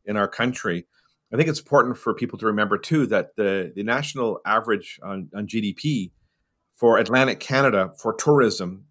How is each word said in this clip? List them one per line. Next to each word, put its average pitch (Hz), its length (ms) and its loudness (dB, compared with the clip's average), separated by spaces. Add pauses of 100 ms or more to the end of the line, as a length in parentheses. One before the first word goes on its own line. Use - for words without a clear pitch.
in 104 120 -4
our 101 120 0
country. 110 580 -4 (460)
I 113 40 -2
think 160 120 2
it's - 120 -4
important 123 360 2
for - 160 -2
people - 260 -6
to 113 80 -6
remember, 104 300 0
too, 147 300 0
that 98 300 -2
the, 98 380 0
the 101 80 -6
national 123 600 -2
average 110 580 -2
on, 92 320 -10
on 101 120 -8
G 113 160 -4
D 101 100 -2
P 123 400 -4 (600)
for 113 240 4
Atlantic 120 420 2
Canada 123 580 2
for 113 160 -4
tourism 101 760 2